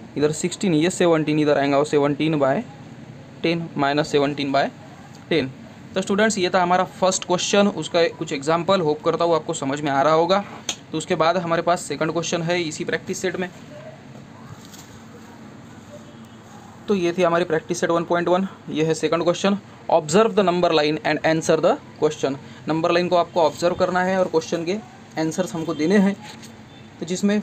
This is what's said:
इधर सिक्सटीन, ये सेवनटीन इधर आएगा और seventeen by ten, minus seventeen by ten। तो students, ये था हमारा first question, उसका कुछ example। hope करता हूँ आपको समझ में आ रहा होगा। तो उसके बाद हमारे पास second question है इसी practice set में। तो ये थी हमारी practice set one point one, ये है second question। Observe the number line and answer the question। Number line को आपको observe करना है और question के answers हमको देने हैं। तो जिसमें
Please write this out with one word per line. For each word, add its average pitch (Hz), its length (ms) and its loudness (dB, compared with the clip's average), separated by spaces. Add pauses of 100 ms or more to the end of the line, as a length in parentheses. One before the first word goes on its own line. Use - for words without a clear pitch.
(160)
इधर 151 160 2
सिक्सटीन, 175 420 -2
ये 156 160 2
सेवनटीन 156 480 2
इधर 147 200 4
आएगा 139 200 2
और 147 80 2
seventeen 147 540 2
by 135 140 2 (880)
ten, 165 340 -2
minus 143 320 0
seventeen 143 440 0
by 139 140 2 (640)
ten। 147 200 0 (440)
तो 190 80 -2
students, 208 360 0
ये 180 120 0
था 185 120 2
हमारा 180 220 2
first 185 400 -2
question, 202 440 2
उसका 170 400 0
कुछ 165 240 -6
example। 165 480 0
hope 151 220 0
करता 165 220 2
हूँ 170 100 4
आपको 165 200 -2
समझ 143 260 -4
में 147 120 -2
आ 135 100 4
रहा 156 120 4
होगा। 180 300 2 (480)
तो 160 60 -6
उसके 165 160 -4
बाद 160 220 2
हमारे 170 260 0
पास 170 180 2
second 147 320 -4
question 170 300 -2
है 175 200 0
इसी 160 220 -6
practice 165 340 -6
set 180 180 -4
में। 180 120 -6 (3500)
तो 208 60 2
ये 170 180 0
थी 180 100 0
हमारी 170 220 2
practice 165 360 -2
set 170 100 0
one 170 140 2
point 170 240 0
one, 185 180 2 (240)
ये 147 140 -2
है 160 100 2
second 160 300 0
question। 196 340 0 (320)
Observe 170 440 4
the 202 100 4
number 175 260 2
line 151 260 2 (100)
and 151 200 0
answer 160 300 4
the 165 160 2 (300)
question। 151 340 0 (320)
Number 160 240 0
line 175 160 2
को 180 80 4
आपको 170 260 0
observe 170 320 2
करना 180 280 0
है 190 160 0
और 185 100 2
question 160 360 -2
के 175 100 -2 (460)
answers 160 340 -2
हमको 160 200 -4
देने 160 240 2
हैं। 196 160 4 (840)
तो 170 60 -6
जिसमें 202 360 0